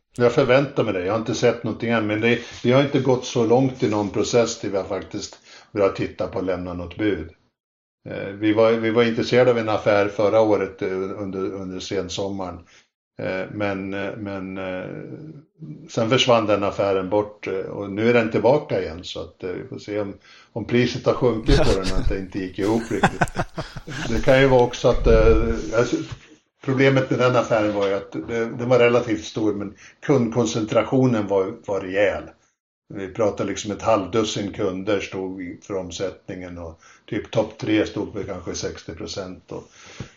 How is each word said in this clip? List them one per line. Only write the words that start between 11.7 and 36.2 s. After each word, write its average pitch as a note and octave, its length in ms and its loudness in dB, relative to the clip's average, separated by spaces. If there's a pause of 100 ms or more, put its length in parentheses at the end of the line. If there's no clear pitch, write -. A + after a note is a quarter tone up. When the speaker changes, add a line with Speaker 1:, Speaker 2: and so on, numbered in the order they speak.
Speaker 1:
sensommaren. F#2+ 800 -6 (640)
Eh, F#2+ 300 -4
men, G2 420 -4
eh, G2 240 -6
men, F#2+ 400 -8
eh, F#2 280 -8 (1040)
sen A2+ 200 -2
försvann A#2+ 360 4
den G2+ 180 2
affären F#2+ 460 0
bort, G#2 380 -2
eh, F#2+ 60 -4
och G2 380 -6
nu A2 180 2
är A#2+ 40 4
den A2+ 180 4
tillbaka A#2+ 500 2
igen, E2 220 -8
så - 180 -10
att, - 220 -14
eh, F#2 60 -6
vi G2 180 -8
får - 120 -12
se G#2 200 -6
om, G2+ 140 -6 (400)
om A2 120 -8
priset B2 400 2
har A2+ 80 4
sjunkit A2+ 440 2
på G2+ 220 4
den, F#2+ 200 -2
att - 100 2
det G2 100 0
inte G2 200 -8
gick F#2+ 200 -6
ihop A2+ 320 0
riktigt. - 300 0 (880)
Speaker 2:
<laughs> - 0 -
Speaker 1:
Det A2+ 160 0
kan C3 160 8
ju C#3 60 6
vara B2+ 160 6
också A#2+ 240 0
att, A#2+ 200 4
eh, A2+ 480 6 (220)
alltså, B2 180 2 (720)
problemet C3+ 440 4
med - 100 0
den B2 160 4
affären A2 380 2
var G2+ 140 0
ju G2 60 0
att G2 180 -6
det, A#2 340 -4
den A#2 240 -6
var B2 100 6
relativt A#2+ 460 4
stor, G#2+ 280 -2
men G2 220 -8 (240)
kundkoncentrationen A#2 1300 2
var, F#2+ 260 0 (120)
var G2 160 -4
rejäl. F#2 420 0 (720)
Vi G2 140 -8
pratade G2 420 -2
liksom G2+ 220 -6
ett F#2 100 -8
halvdussin G#2+ 720 0
kunder G2 460 -2
stod F#2+ 420 -8
i, F2 220 -12
för G#2 120 -10
omsättningen F2+ 840 -10